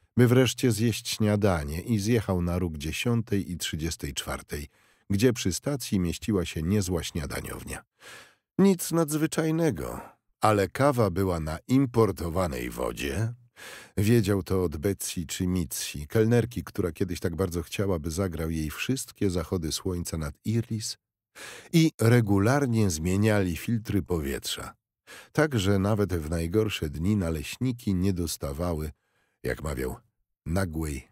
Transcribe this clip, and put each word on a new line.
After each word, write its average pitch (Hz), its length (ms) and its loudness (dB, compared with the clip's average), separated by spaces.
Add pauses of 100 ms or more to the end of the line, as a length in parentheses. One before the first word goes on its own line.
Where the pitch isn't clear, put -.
(160)
by 123 120 8
wreszcie 123 440 4
zjeść 107 360 0
śniadanie 95 720 2
i 110 180 0
zjechał 101 440 0
na 87 160 0
róg 85 200 -2
dziesiątej 98 720 -2
i 87 40 -6
trzydziestej 80 580 -6
czwartej, - 540 -8 (420)
gdzie 104 220 4
przy 98 200 -2
stacji 123 480 -2
mieściła 87 440 0
się - 180 -6
niezła 90 400 0
śniadaniownia. 67 840 -8 (720)
Nic 190 340 4
nadzwyczajnego, 156 1080 0 (400)
ale 104 280 4
kawa 123 420 2
była 90 300 0
na 78 180 -4 (100)
importowanej 90 1000 2
wodzie. 67 640 -2 (600)
Wiedział 104 460 4
to 92 220 0
od 76 120 -2
Betsy 87 500 -4
czy - 200 -4
Mitzi, 87 600 -4
kelnerki, 113 580 2
która 90 280 -4
kiedyś 90 280 -4
tak 87 160 -4
bardzo 87 260 -2
chciała, 95 360 -2
by 78 120 -6
zagrał 82 400 -4
jej 80 200 -2
wszystkie - 600 -4
zachody 85 420 -2
słońca 87 460 -4
nad 76 160 -6 (100)
Iris, 113 540 -4 (760)
i 160 180 6 (100)
regularnie 113 920 4
zmieniali 92 640 2
filtry 107 460 -2
powietrza. - 720 -4 (580)
Tak, 151 260 2
że 98 200 4
nawet 101 360 2
w 78 160 -4
najgorsze 85 600 0
dni 85 260 0
naleśniki 98 800 -2
nie 92 180 2
dostawały, 80 800 -4 (500)
jak 64 200 -4
mawiał, 64 340 -6 (500)
nagłej 80 640 -4